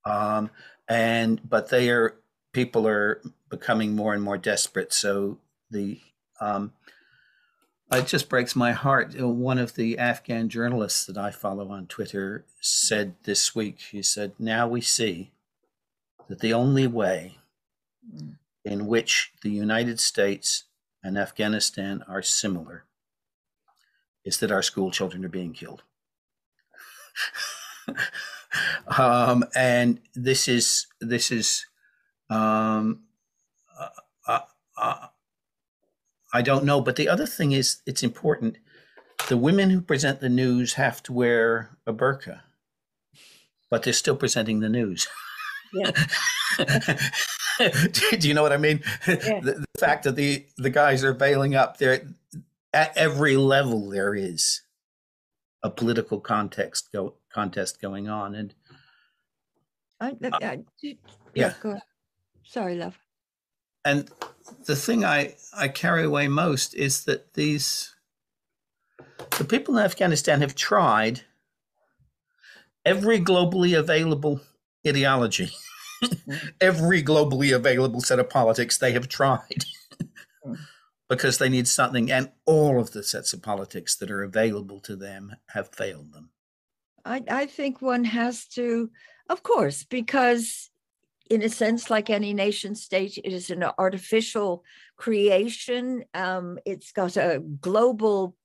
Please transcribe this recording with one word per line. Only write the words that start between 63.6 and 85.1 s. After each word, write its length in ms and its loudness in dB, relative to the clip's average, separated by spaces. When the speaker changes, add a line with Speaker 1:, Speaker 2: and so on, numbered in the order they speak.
Speaker 1:
And 240 0
the 100 0
thing 300 0
I, 280 0
I 120 -2
carry 360 0
away 240 2
most 460 0
is 300 -2
that 280 -4
these, 640 -2
the 60 0
people 340 0
in 60 4
Afghanistan 580 2
have 120 -2
tried 680 2
every 340 4
globally 600 4
available 600 2
ideology, 720 2
<laughs> 40 -18
Speaker 2:
Mm. 580 -6
Speaker 1:
every 420 4
globally 540 4
available 460 2
set 160 2
of 100 2
politics 480 2
they 160 2
have 160 0
tried 560 0
<laughs> 480 -16
Speaker 2:
Mm. 120 -10
Speaker 1:
because 300 0
they 100 2
need 180 2
something, 460 0
and 180 0
all 340 4
of 140 0
the 100 -10
sets 300 -4
of 80 -8
politics 560 -6
that 140 -10
are 120 -4
available 580 0
to 140 -12
them 400 -14